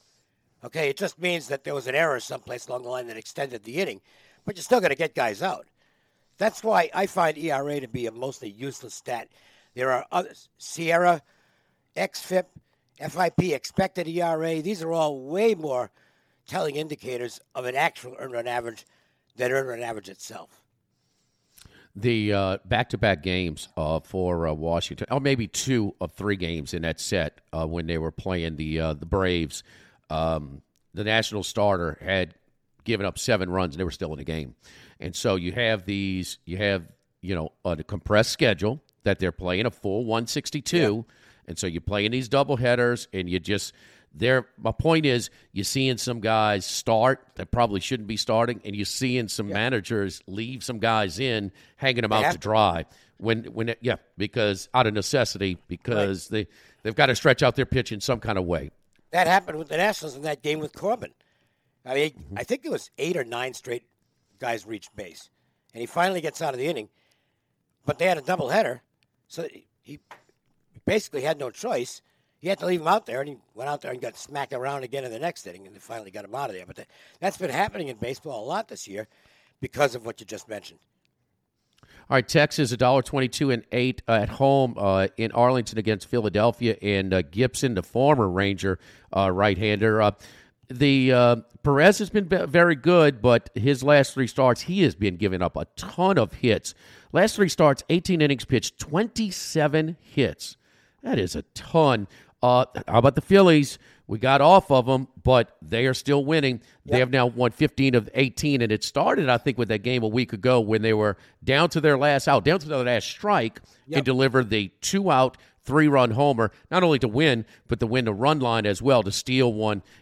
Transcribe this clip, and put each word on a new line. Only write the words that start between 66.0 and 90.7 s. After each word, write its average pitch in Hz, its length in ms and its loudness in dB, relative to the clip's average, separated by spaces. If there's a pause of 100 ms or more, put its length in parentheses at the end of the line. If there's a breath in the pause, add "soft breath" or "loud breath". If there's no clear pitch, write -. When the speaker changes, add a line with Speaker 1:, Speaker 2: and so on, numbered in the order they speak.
Speaker 1:
gets 156 200 -8
out 151 120 -4
of 127 60 -8
the 131 80 -4
inning. 127 220 -6 (960)
But 143 140 -4
they 170 60 0
had 185 120 2
a 147 40 -10
doubleheader, 151 580 -2 (480)
so - 200 -12 (360)
he 147 160 -20 (880)
basically 180 360 -2
had 151 180 -2
no 131 120 -10
choice. 160 500 -6 (380)
He 151 100 -10
had 196 100 -2
to 165 60 -8
leave 180 160 -2
him 156 60 -4
out 202 180 2
there, 120 160 -6
and 147 80 -8
he 139 80 -14 (160)
went 123 160 -8
out 147 120 -6
there - 100 -10
and 127 100 -10
got 117 160 -10
smacked 143 360 -8
around 135 300 -4
again 131 200 -6
in 123 80 -10
the 110 80 -10
next 165 260 -6
inning, 95 220 -18
and 92 80 -20
they 92 40 -20
finally 110 320 -14
got 101 140 -14
him 101 80 -20
out 135 160 -6
of 101 60 -12
there. 90 100 -14
But 92 120 -20
that, - 100 -18 (320 soft breath)
that's 190 180 -4
been 175 140 -6
happening 190 380 -4
in 120 80 -10
baseball 123 460 -8
a 117 40 -12
lot 190 220 -6
this - 180 -18
year 101 200 -10 (520 soft breath)
because 135 340 -2
of 120 120 -10
what 113 140 -10
you 107 60 -20
just 104 240 -14
mentioned. 104 300 -14 (1300 soft breath)
Speaker 2:
All 139 60 0
right, 131 120 2
Texas, 151 440 2
a 120 60 -6
dollar 127 260 4
twenty-two 135 480 -2
and 120 200 -2
eight 123 360 -2
at 104 220 2
home, 135 480 2
uh, 95 300 2 (100)
in 110 140 -2
Arlington 120 460 2
against 107 300 -2
Philadelphia, 110 720 2
and, 98 320 0
uh, 92 100 4
Gibson, 120 520 0
the 90 80 -2
former 131 440 2
Ranger, 95 520 -2 (360 soft breath)
uh, 98 160 2
right-hander. 104 720 2
Uh, 104 100 4 (560 loud breath)
the, 131 460 4